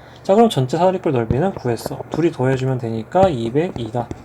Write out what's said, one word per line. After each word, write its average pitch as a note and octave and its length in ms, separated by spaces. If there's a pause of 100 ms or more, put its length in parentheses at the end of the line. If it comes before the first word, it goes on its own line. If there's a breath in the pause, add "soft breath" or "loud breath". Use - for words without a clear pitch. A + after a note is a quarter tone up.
(220 loud breath)
자, G3 140
그럼 A3+ 120
전체 C3 280
사다리꼴 F#3 340
넓이는 B2+ 440
구했어. B2 440 (120)
둘이 E3 200
더해주면 C3 480
되니까 A#2 500
이백이다 A#2+ 800 (180)